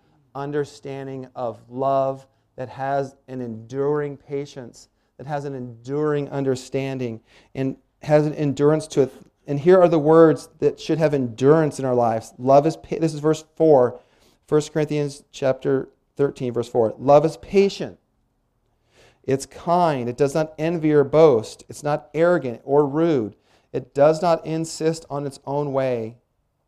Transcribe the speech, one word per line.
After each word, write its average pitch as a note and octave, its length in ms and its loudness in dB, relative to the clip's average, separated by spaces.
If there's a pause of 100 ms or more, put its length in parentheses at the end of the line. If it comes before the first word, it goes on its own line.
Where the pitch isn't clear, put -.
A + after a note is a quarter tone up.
(340)
understanding C#3 1000 -10
of A#2 240 -8 (120)
love C3+ 560 -2 (300)
that B2+ 120 -12
has C3+ 480 -6 (120)
an C3 120 -12
enduring C3+ 800 -6
patience, C#3+ 720 -14 (260)
that C3+ 100 -18
has C#3+ 200 -8
an C#3 80 -8
enduring C3+ 760 -6
understanding, C3+ 920 -6 (320)
and C3+ 220 -4 (260)
has D3+ 240 2
an D3+ 80 -4
endurance D3 540 0
to C#3+ 140 0
it. B2+ 100 -2 (340)
And C#3+ 120 -4
here F3+ 220 6
are F3 80 8
the E3 100 2
words D#3 600 6
that C#3+ 200 0
should D3+ 200 -2
have D3+ 160 0
endurance C3+ 640 2
in C3+ 80 -6
our B2+ 80 0
lives. A2+ 420 -2
Love C3+ 300 4
is D#3+ 100 -2
pa-, - 240 -10
this D#3 140 -2
is D3 60 -10
verse D#3 220 -2 (140)
four, C3 440 4 (460)
First D3+ 280 -2
Corinthians D3 580 -4
chapter C3+ 560 -2 (260)
thirteen, C#3 380 -4
verse A#2 160 -4
four. A2+ 300 0
"Love C#3+ 260 6
is D#3+ 140 -4
patient. G3 600 -2 (1300)
It's C3+ 200 -2
kind. D#3+ 640 -2
It A#2+ 80 -8
does C#3 180 0
not D#3 240 -2
envy D#3 320 -2
or D3 140 4
boast. C3+ 640 2
It's - 140 -16
not D3 320 -4
arrogant D3+ 500 0
or C#3+ 220 2
rude. C#3 500 -2 (380)
It C3+ 180 -10
does D#3 300 4
not E3 240 0
insist D#3+ 640 -4
on C#3+ 160 -6
its C3+ 200 -12
own C#3 280 -6
way. B2 420 -4 (520)